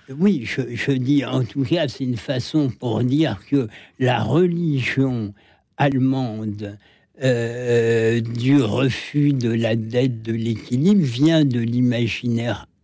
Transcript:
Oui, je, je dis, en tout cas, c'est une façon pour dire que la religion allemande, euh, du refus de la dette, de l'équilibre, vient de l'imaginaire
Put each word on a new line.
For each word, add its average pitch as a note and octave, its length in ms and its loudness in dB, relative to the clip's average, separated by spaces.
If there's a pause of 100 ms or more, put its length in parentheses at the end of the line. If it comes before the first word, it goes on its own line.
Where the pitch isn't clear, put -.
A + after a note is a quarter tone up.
(180)
Oui, F3 280 2
je, C3 160 -4 (120)
je - 180 -2
dis, C3 320 2
en B2+ 200 0
tout C3+ 200 -4
cas, D#3 240 0
c'est - 160 -6
une B2+ 140 -2
façon C3 640 -2
pour A2 240 -2
dire B2+ 440 0
que C3+ 200 0 (320)
la B2 240 2
religion C3+ 1120 0 (420)
allemande, A2+ 1000 -2 (460)
euh, A#2 960 2
du A#2+ 400 2
refus C3+ 720 0
de A#2+ 180 0
la A2+ 240 0
dette, A#2 480 -2
de A2+ 100 -4
l'équilibre, B2 720 0
vient D3 420 2
de B2 140 0
l'imaginaire A#2 1080 -2 (160)